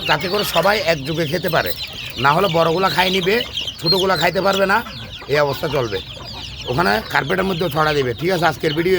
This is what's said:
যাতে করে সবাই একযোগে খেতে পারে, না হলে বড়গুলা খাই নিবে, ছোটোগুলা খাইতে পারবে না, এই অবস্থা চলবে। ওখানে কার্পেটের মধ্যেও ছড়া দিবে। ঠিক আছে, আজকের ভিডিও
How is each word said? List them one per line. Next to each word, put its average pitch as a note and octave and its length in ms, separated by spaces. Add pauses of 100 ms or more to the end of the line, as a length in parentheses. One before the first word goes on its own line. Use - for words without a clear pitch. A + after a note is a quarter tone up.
যাতে D#3+ 220
করে G3+ 120 (120)
সবাই F#3+ 220 (160)
একযোগে D#3 380
খেতে F3 240
পারে, G2+ 160 (520)
না C#3 120
হলে F#3+ 200
বড়গুলা E3 400
খাই F#3 200
নিবে, F#3+ 200 (460)
ছোটোগুলা F#3 400
খাইতে F3+ 260
পারবে G3 240
না, G#3 60 (540)
এই D3 140
অবস্থা C#3 300
চলবে। A2 240 (720)
ওখানে F3 200 (220)
কার্পেটের F3 360
মধ্যেও F3+ 260
ছড়া D#3 220
দিবে। B2+ 220
ঠিক E3 160
আছে, E3+ 160
আজকের D3+ 260
ভিডিও F3+ 220